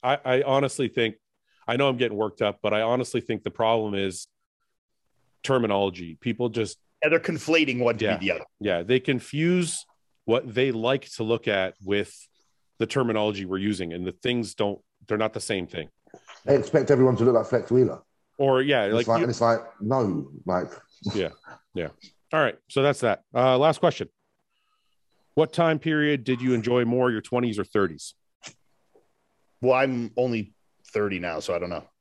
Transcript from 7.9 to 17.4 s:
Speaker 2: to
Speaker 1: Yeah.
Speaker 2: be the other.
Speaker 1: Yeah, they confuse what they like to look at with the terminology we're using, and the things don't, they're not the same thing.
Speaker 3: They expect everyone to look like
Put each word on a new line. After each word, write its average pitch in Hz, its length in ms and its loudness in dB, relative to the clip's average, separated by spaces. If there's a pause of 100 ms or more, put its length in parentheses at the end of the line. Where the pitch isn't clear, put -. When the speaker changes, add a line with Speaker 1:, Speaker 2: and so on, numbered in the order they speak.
Speaker 2:
to 110 60 -2
Speaker 1:
Yeah. 95 120 0
Speaker 2:
be 90 100 -6
the 92 100 0
other. - 80 -10 (160)
Speaker 1:
Yeah, 92 220 -2
they 123 180 2
confuse 160 840 -2 (400)
what 120 300 -2
they 131 180 2
like 113 400 -2
to - 100 -8
look 110 260 -2
at 95 260 0 (100)
with 101 300 -2 (640)
the 117 80 2
terminology 107 580 0
we're 95 140 -4
using, 92 340 -4
and 90 140 -6
the 90 60 -6
things 120 420 -4
don't, 101 260 -2 (260)
they're 107 120 -2
not 107 160 -2
the 101 60 -8
same 95 260 -4
thing. 78 220 -10 (560)
Speaker 3:
They 139 120 4
expect 139 340 0
everyone 131 260 6
to 117 80 0
look 123 100 6
like - 120 2